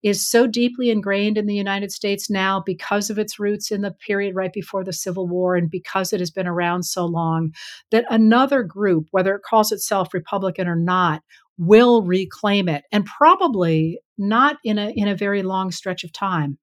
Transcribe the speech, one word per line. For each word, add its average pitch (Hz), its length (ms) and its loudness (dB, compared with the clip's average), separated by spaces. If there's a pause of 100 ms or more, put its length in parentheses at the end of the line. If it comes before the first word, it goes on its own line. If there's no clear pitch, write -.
is 202 260 0
so 240 180 4
deeply 240 440 0
ingrained 208 480 0
in 208 80 -2
the 208 80 -2
United 196 380 -4
States 202 380 -4
now 190 340 0
because 202 460 -4
of 208 80 -4
its 214 200 -6
roots 208 320 -4
in 202 120 -4
the 202 100 -6
period 196 420 -4
right 185 180 -4
before 196 300 -6
the 185 100 -8
Civil 180 360 -6
War 180 260 0
and 175 160 0
because 190 420 -4
it 202 60 -2
has 180 120 -4
been 180 180 -4
around 175 360 -2
so 180 200 -4
long, 165 480 -2 (400)
that 226 180 2
another 240 540 4
group, 180 480 0
whether 190 240 2
it 202 120 -12
calls 214 220 4
itself 196 440 -4
Republican 185 520 -4
or 170 100 -2
not, 170 460 0 (360)
will 220 440 6
reclaim 190 680 0
it, 147 220 -2
and 208 140 2
probably 185 960 2 (160)
not 240 480 2
in 214 140 0
a, 208 180 -4
in 208 100 0
a 202 100 0
very 202 260 -2
long 185 280 -2
stretch 180 320 -8
of 170 100 -14
time. 156 500 -4